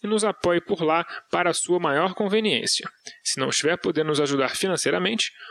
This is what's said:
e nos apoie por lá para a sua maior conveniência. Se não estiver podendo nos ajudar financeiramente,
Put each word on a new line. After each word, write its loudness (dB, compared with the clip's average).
e -6
nos 0
apoie 2
por -4
lá 2
para 2
a 2
sua 0
maior 2
conveniência. 0
Se -4
não 0
estiver 0
podendo 0
nos 2
ajudar 0
financeiramente, 0